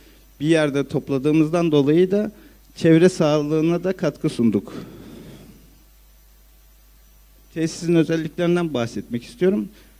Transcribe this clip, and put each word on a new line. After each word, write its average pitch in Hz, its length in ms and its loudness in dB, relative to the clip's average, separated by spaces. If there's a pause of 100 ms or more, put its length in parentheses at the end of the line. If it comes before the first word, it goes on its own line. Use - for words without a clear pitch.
(400)
bir 143 60 -4
yerde 147 420 0
topladığımızdan 151 840 0
dolayı 151 380 4
da 208 220 -2 (440)
çevre 165 320 4
sağlığına 156 760 0
da 185 80 -2
katkı 160 360 -6
sunduk. 110 460 -2 (2750)
Tesisin 165 400 -2
özelliklerinden 165 800 0
bahsetmek 117 500 -6
istiyorum. 180 440 -2 (320)